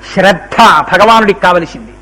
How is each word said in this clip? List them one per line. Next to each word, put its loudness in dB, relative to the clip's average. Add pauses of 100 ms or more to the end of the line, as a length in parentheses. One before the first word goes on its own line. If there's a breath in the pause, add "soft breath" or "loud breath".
(140)
శ్రద్ధ -2
భగవానుడికి 2
కావలసింది. -4 (100)